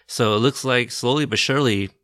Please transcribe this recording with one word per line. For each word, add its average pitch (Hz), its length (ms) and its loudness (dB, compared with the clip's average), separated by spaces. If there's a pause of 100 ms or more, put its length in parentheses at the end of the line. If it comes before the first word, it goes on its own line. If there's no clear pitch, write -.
So 107 260 0
it 104 40 2
looks 131 260 0
like 123 260 0
slowly 139 340 0
but 107 140 -4
surely 117 520 0 (140)